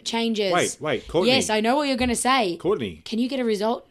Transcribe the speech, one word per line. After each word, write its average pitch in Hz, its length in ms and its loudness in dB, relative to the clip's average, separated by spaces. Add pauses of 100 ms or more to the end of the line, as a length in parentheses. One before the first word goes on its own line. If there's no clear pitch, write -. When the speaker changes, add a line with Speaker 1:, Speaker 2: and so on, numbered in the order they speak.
Speaker 1:
changes. 226 500 0
Speaker 2:
Wait, 147 260 0
wait, 135 280 -4
Courtney. 190 240 2
Speaker 1:
Yes, 262 180 2
I 214 120 2
know 233 160 2
what 294 100 0
you're 262 100 0
gonna 247 180 0
say. 226 420 0
Speaker 2:
Courtney. 117 480 -2
Speaker 1:
Can 214 120 -6
you 247 100 0
get 262 120 -4
a 247 60 -2
result 220 460 -2